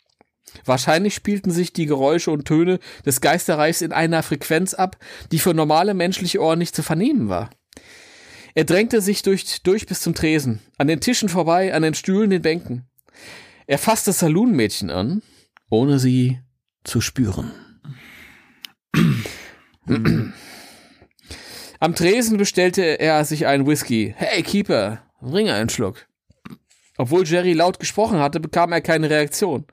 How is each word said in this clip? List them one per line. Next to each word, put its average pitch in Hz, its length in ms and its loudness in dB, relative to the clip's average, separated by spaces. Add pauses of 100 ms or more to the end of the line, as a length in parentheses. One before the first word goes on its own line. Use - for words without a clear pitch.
(640)
Wahrscheinlich 170 520 2
spielten 202 360 -2
sich 170 220 -2
die 165 120 -2
Geräusche 147 460 2
und 147 140 -4
Töne 175 340 2 (260)
des 135 160 0
Geisterreichs 160 600 0
in 165 100 -6
einer 165 320 0
Frequenz 165 500 -2
ab, 190 240 -2 (340)
die 165 80 0
für 175 140 2
normale 160 400 2
menschliche 180 480 -2
Ohren 160 180 2
nicht 170 160 -4
zu 156 80 -4
vernehmen 175 440 0
war. 92 220 -4 (1040)
Er 156 100 2
drängte 214 380 2
sich 196 200 0
durch, - 420 -2
durch 196 220 2
bis - 160 -8
zum 170 140 -2
Tresen, 143 460 0 (160)
an 143 100 2
den 160 140 0
Tischen 240 260 0
vorbei, 175 460 0
an 156 80 0
den 156 120 0
Stühlen, 202 360 0
den 185 120 2
Bänken. 156 460 -4 (800)
Er 139 120 0
fasste 214 340 0
Saloonmädchen 156 760 0
an, 110 320 -4 (480)
ohne 139 300 2
sie 127 400 2 (460)
zu - 160 -2
spüren. - 500 -4 (1400)
<clears throat> - 1400 -2 (1500)
Am 160 160 0
Tresen 220 420 2
bestellte 180 640 2
er 156 260 2
sich 151 200 -2
einen 139 220 2
Whisky. 113 500 0
"Hey, 175 240 -2
Keeper, 131 600 -2 (200)
bring 180 280 -2
einen 113 200 0
Schluck." - 380 -6 (880)
Obwohl 156 300 2
Jerry 175 260 2
laut 175 260 2
gesprochen 214 400 0
hatte, 147 200 0
bekam 170 320 0
er 165 100 0
keine 156 280 0
Reaktion. 151 640 0